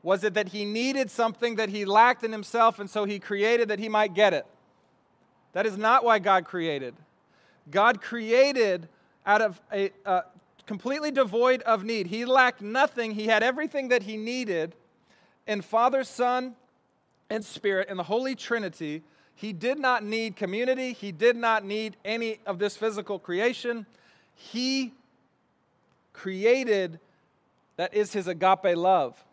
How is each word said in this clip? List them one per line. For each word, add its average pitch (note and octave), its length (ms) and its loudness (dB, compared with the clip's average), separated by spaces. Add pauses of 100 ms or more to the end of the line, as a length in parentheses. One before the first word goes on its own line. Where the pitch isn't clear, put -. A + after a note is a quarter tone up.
Was F3+ 200 0
it G3+ 120 -2
that G3+ 140 0
he G#3 160 -6
needed B3 440 -2
something A#3 460 -2
that G#3+ 140 -2
he G#3 140 -6
lacked A3+ 400 4
in A3+ 80 -4
himself A3+ 480 0
and G3+ 100 -10
so G#3 160 -4
he G3+ 140 -6
created G#3+ 500 0
that G3+ 100 -4
he A3 100 -6
might G#3+ 240 0
get G3 200 4
it? C#3+ 120 -4 (1080)
That G3 120 0
is G3+ 120 -4
not A#3 280 4
why A3 140 6
God F#3 260 2
created. D3+ 500 -6 (760)
God G3+ 320 4
created A3+ 880 2 (380)
out G#3 160 4
of G3 180 -2 (140)
a, G3 160 -2 (160)
uh, F#3 160 0 (460)
completely C#4 420 -4
devoid B3+ 540 2
of A3 200 0
need. G#3+ 240 -4
He A3 180 -4
lacked B3+ 360 4
nothing. A#3 500 -2
He G#3+ 140 -6
had G#3+ 160 4
everything C4 460 -2
that A#3+ 160 2
he G#3+ 140 -10
needed. G#3+ 580 -6 (720)
In G#3 140 -4
Father, B3 420 2
Son, B3 520 -2 (760)
and G#3+ 140 -6
Spirit, G3 460 -2
in F#3+ 80 -8
the F3+ 60 -4
Holy A#3+ 320 -2
Trinity, E3 680 -6 (320)
he G#3 200 -10
did A#3 260 -4
not B3 240 0
need A3 320 -4
community. B3 580 -4
He G3+ 180 -10
did A3+ 240 2
not A3+ 300 0
need G#3+ 400 -6
any A3 400 -6
of F#3+ 140 -6
this G3+ 180 -4
physical G#3 400 -4
creation. A3+ 680 -4 (480)
He B3+ 580 -4 (1200)
created, G3 840 0 (800)
that F3+ 160 -4
is G#3 200 0
his F#3+ 140 -4
agape F#3 480 2
love, E3+ 580 2